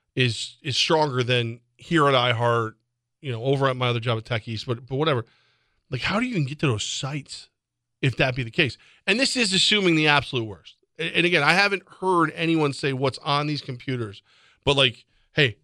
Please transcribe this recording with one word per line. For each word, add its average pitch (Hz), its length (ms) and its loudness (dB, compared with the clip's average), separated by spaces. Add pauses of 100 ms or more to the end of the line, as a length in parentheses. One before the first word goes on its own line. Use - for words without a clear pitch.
(140)
is, - 480 -2
is 135 140 -4
stronger 151 460 2
than 120 380 -2 (160)
here 160 320 2
at 139 60 4
iHeart, 117 600 2 (460)
you 143 120 -8
know, 113 120 -6
over 135 240 2
at 127 80 -2
my 123 120 0
other 120 120 0
job 117 180 -2
at 113 60 -10
Tech 113 240 -6
East, 113 180 -8
but, 123 200 -6
but 135 100 -6
whatever. 139 280 0 (680)
Like, 127 100 -6
how - 180 -2
do 247 80 0
you 254 60 -8
even 165 140 0
get 147 140 -10
to 165 60 0
those 113 180 0
sites - 640 -10 (520)
if 131 160 -2
that 131 180 0
be 131 80 -6
the 113 80 -10
case? 143 280 -2 (280)
And 202 140 0
this 269 160 0
is 226 160 0
assuming 185 420 2
the 156 140 2
absolute 139 360 0
worst. 101 320 -14 (220)
A-, 170 180 -6
and 170 100 4
again, 175 160 2
I 147 100 4
haven't 196 300 2 (180)
heard 175 340 2
anyone 160 380 0
say 139 200 -4
what's 131 260 -2
on 147 280 -2
these 147 160 -4
computers, 123 600 -8 (420)
but, 143 120 2
like, 131 280 2 (300)
"Hey, 135 300 2